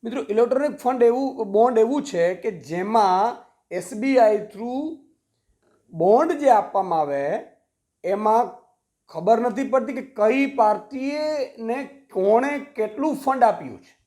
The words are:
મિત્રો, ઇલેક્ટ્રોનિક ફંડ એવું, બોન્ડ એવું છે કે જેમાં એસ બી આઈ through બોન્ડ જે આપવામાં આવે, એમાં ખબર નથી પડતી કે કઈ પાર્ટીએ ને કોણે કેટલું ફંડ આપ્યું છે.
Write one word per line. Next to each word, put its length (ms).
મિત્રો, 260
ઇલેક્ટ્રોનિક 460
ફંડ 260
એવું, 500
બોન્ડ 260
એવું 240
છે 320
કે 160
જેમાં 920
એસ 240
બી 240
આઈ 380
through 400
બોન્ડ 400
જે 180
આપવામાં 500
આવે, 380
એમાં 480
ખબર 320
નથી 280
પડતી 240
કે 100
કઈ 440
પાર્ટીએ 1120
ને 260
કોણે 460
કેટલું 580
ફંડ 280
આપ્યું 380
છે. 240